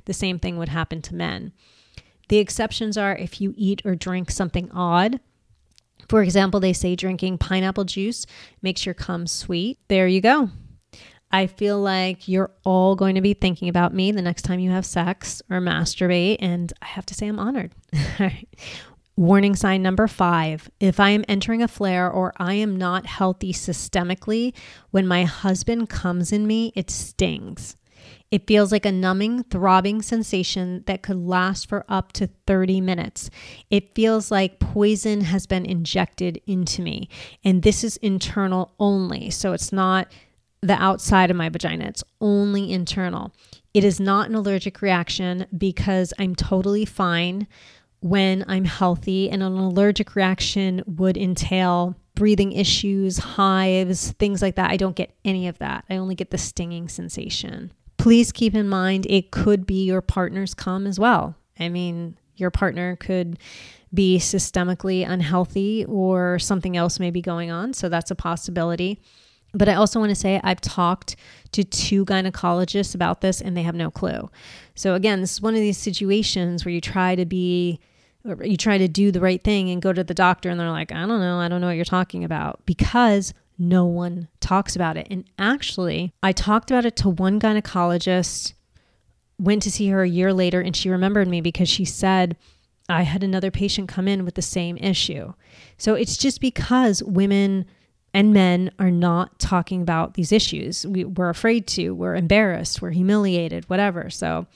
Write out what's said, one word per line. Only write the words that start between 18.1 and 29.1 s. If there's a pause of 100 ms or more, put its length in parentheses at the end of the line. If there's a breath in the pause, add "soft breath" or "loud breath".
right. (680 loud breath)
Warning
sign
number
five, (100)
if
I
am
entering
a
flare
or
I
am
not
healthy
systemically, (380 loud breath)
when
my
husband
comes
in
me,
it
stings. (540 loud breath)
It
feels
like
a
numbing,